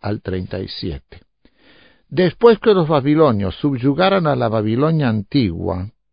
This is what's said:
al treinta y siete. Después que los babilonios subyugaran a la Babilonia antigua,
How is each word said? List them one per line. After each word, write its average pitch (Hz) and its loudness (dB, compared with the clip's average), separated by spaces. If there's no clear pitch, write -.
al 104 -6
treinta 92 -6
y 98 -8
siete. - -12
Después 185 2
que 214 2
los 170 0
babilonios 135 2
subyugaran 151 0
a 143 0
la 120 0
Babilonia 123 0
antigua, 95 -2